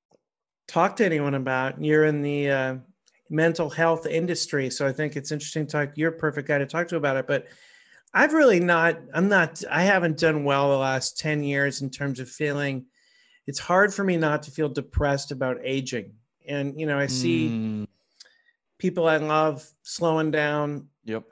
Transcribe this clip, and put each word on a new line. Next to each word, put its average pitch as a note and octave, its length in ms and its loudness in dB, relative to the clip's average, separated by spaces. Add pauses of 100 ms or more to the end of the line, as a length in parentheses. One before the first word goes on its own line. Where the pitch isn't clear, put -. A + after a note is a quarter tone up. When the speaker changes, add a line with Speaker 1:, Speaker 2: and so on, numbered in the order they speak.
(680)
Speaker 1:
talked - 320 0
to A#3 80 4
anyone D3 280 0
about. C3 480 -4
You're D3+ 240 4
in D3 160 0
the, C#3+ 280 -2
uh, C3 260 -2 (540)
mental D#3+ 400 2
health E3 360 2
industry, D#3+ 640 -2
so C#3 160 -2
I C3+ 60 0
think D3 240 -4
it's C#3 160 -8
interesting D3+ 340 -4
to D3+ 60 -14
talk, D3 240 -2
you're D#3+ 160 2
a E3 60 -12
perfect D3+ 300 -4
guy D3 100 2
to C#3 80 0
talk E3+ 220 -4
to E3+ 80 -4
about C#3+ 220 0
it, C3 80 -4
but C#3 200 -2 (680)
I've C#4+ 180 4
really C4+ 260 6
not, E3+ 400 4 (160)
I'm F3 140 4
not, F#3 420 2
I D3+ 120 2
haven't F3+ 360 2
done D#3 260 2
well C#3 260 4
the C#3 80 4
last C3 400 -2
ten D3+ 240 -2
years C#3+ 400 -2
in C3+ 80 -6
terms C3+ 300 -6
of B2 100 -12
feeling, C#3+ 560 -4 (600)
it's C#3+ 120 -10
hard F#3+ 340 2
for G3+ 120 -4
me F3+ 120 2
not D3+ 280 0
to C#3+ 60 -16
feel D3+ 200 -2
depressed C#3+ 600 -2
about C3 320 -4
aging. B2+ 520 -6 (320)
And, C#3+ 340 -6
you D#3+ 60 -4
know, C#3+ 120 0
I C#3 100 0
see C3 420 0
Speaker 2:
Mm. A2 360 -4 (920)
Speaker 1:
people F3+ 300 0
I D#3 100 4
love D3+ 520 0 (120)
slowing D#3+ 480 0
down. D3 580 -2 (160)
Speaker 2:
Yep. A2 280 -6